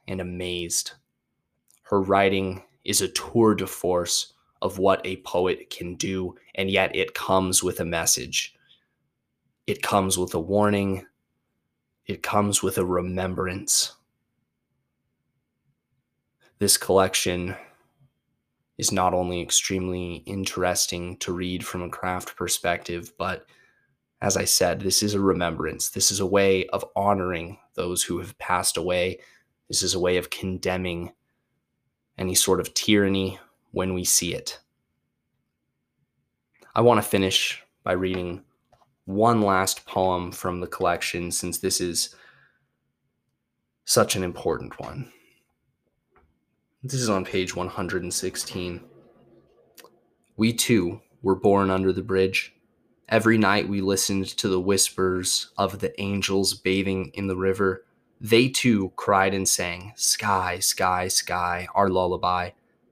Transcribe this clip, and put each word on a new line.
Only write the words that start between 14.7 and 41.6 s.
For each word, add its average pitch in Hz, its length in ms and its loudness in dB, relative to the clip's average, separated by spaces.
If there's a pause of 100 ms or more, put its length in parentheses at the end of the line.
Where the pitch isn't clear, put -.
This 101 180 2
collection 92 800 2 (1200)
is - 120 -2
not 92 220 2
only 90 280 0
extremely 90 760 -2 (100)
interesting 90 920 -4
to - 140 -6
read 90 320 -4
from 90 180 -8
a 87 60 -6
craft 90 480 -6
perspective, 87 840 -4
but 92 280 -6 (760)
as 95 140 0
I 95 80 -2
said, 87 360 2
this 95 220 0
is 104 120 0
a 98 60 0
remembrance. 85 720 0
This - 200 0
is 98 100 -2
a 98 60 0
way 95 420 4
of 98 160 -4 (120)
honoring 92 640 0 (160)
those 90 280 -2
who 87 160 -4
have 90 200 -12
passed - 380 0
away. 90 420 0 (500)
This - 140 -2
is 92 120 0
a 90 60 -2
way 90 160 4
of 87 140 -2
condemning 92 840 -4 (1040)
any 92 180 -2
sort 92 240 4
of - 160 -4
tyranny 98 640 2 (340)
when 92 220 -2
we 90 100 -2
see 87 300 0
it. - 240 -10 (2250)
I 113 60 2
want 113 220 8
to - 60 -4
finish - 540 0 (220)
by 92 80 0
reading 92 500 -2 (640)
one 107 380 4
last 95 440 2
poem 90 460 0
from 90 280 -6
the 90 60 -6
collection, 87 640 -2
since - 280 -6
this - 220 -2